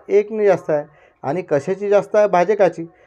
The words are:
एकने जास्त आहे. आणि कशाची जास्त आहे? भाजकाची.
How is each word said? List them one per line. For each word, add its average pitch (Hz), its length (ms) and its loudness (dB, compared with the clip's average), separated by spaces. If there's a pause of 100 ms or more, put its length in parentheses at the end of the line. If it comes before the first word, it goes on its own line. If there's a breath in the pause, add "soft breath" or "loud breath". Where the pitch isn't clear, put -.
एकने 208 360 0
जास्त 175 240 0
आहे. 147 160 -2 (380 soft breath)
आणि 151 180 -4
कशाची 185 480 -4
जास्त 196 260 0
आहे? 208 120 4
भाजकाची. 180 580 0 (220 soft breath)